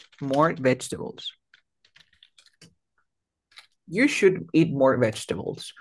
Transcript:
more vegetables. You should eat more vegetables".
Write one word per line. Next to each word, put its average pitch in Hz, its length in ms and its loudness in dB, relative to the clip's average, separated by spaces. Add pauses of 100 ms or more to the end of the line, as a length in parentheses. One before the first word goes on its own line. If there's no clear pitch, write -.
(200)
more 143 340 0
vegetables. - 800 -4 (2500)
You 214 200 0
should 190 440 2
eat 160 200 4
more 135 260 2
vegetables". - 840 -4